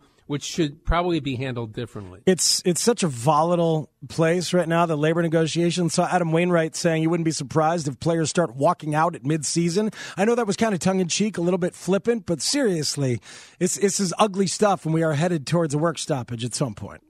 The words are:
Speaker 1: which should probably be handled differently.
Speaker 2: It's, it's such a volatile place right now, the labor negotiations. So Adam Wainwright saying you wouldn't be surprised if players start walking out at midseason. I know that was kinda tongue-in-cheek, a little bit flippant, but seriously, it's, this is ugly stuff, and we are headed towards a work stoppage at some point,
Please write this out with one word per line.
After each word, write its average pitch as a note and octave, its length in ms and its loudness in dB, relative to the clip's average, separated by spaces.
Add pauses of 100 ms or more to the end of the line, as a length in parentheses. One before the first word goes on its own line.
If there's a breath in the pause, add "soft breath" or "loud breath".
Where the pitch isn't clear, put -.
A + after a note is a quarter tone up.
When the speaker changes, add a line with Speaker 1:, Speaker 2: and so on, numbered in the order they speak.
(320 soft breath)
Speaker 1:
which C#3+ 120 -6
should D3+ 420 -4
probably E3+ 340 0
be C3 160 -4
handled A#2+ 380 -6
differently. G2+ 500 -12
Speaker 2:
It's, - 400 2
it's F3+ 160 0
such A#3 220 2
a F#3 40 2
volatile D#3 840 2 (180)
place E3 460 0
right F3 120 2
now, E3+ 200 4
the D#3+ 100 0
labor D#3+ 240 2
negotiations. E3 720 0
So F3 120 2
Adam E3+ 280 0
Wainwright E3+ 420 2
saying D#3+ 280 0
you D#3+ 80 2
wouldn't E3+ 160 0
be D#3+ 60 0
surprised D#3 540 0
if C3+ 140 -6
players E3 300 0
start D3+ 260 0
walking D3+ 380 0
out D#3+ 200 2
at A#2 100 -12
midseason. E3+ 680 0 (240 loud breath)
I F#3 80 2
know A#3 100 4
that A#3 120 0
was G3 100 -2
kinda G#3+ 220 0
tongue-in-cheek, F#3+ 580 0
a E3+ 60 -2
little F3+ 160 2
bit F3 160 -2
flippant, G3+ 500 -2
but - 160 -2
seriously, D3+ 800 0 (400 loud breath)
it's, F3 160 0
this G3+ 240 0
is F#3 180 -2
ugly G3 280 2
stuff, G3 400 0
and D#3+ 80 0
we E3 80 2
are D#3+ 100 2
headed D#3+ 340 0
towards D#3+ 280 0
a D3 40 2
work D#3+ 200 -2
stoppage B2 480 -6
at A2+ 80 -8
some B2+ 200 -2
point, D#2 360 -14